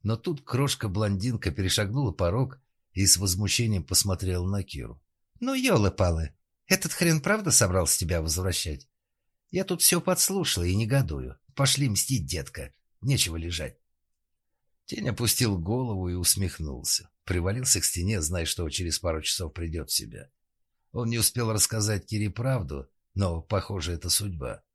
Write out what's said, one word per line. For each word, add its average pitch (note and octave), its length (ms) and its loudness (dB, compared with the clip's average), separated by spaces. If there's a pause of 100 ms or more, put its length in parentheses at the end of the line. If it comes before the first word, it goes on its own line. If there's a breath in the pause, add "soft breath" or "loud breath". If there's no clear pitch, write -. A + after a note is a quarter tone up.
Но A2 140 -2
тут D3 300 -6
крошка-блондинка G#2+ 1040 0
перешагнула G#2 600 0
порог G#2+ 480 0 (320)
и F#2+ 120 2
с - 120 8
возмущением G2 680 2
посмотрела F#2 640 0
на G2 160 -2
Киру. A#1+ 400 -12 (380)
«Ну, C4 120 0
ёлы-палы, F#2+ 800 2 (340)
этот F#3 260 0
хрен E3 260 2
правда F#3+ 320 0
собрался F#2 480 4
тебя E2+ 220 0
возвращать? D#2+ 680 -2 (640)
Я F#3 140 -2
тут F3+ 160 -2
всё - 180 4
подслушала F3+ 640 0
и F2+ 100 2
негодую. G#2 640 0 (160)
Пошли C#3 360 2
мстить, G2+ 360 0
детка. - 480 -8 (280)
Нечего A2+ 340 2
лежать». E2 420 -6 (1080)
Тень A2 240 -4
опустил G#2+ 500 0
голову G2+ 480 -2
и F2 60 -2
усмехнулся. E2+ 960 -2 (160)
Привалился F#2+ 560 0
к - 20 0
стене, F#2 380 0
зная, E2 240 -2
что E2 240 -2
через E2+ 300 -4
пару D#2+ 220 -2
часов - 320 -4
придёт D#2+ 360 -6
в - 40 -2
себя. - 380 -6 (640)
Он A#2 160 -2
не A#2 80 -2
успел A2+ 340 0
рассказать G#2+ 540 0
Кире G#2 240 -2
правду, F2 600 -4 (260)
но, F2 260 0
похоже, F2+ 500 -2
это E2+ 180 -6
судьба. F2+ 540 -4 (100)